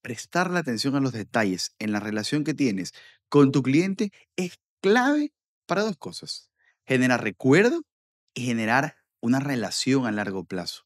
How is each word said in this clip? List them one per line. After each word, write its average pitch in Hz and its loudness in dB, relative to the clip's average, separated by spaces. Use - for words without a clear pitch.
prestar 170 -4
la 180 -2
atención 131 -4
a 139 0
los 131 0
detalles 104 -4
en 107 -6
la 104 -2
relación 107 -4
que 151 -4
tienes 110 -2
con 139 6
tu 139 2
cliente 185 0
es 180 -6
clave 269 2
para 180 0
dos 214 -4
cosas. - -14
Generar 127 2
recuerdo 160 4
y 123 -8
generar 120 0
una 123 2
relación 127 -2
a 110 -2
largo 98 -6
plazo. 87 -10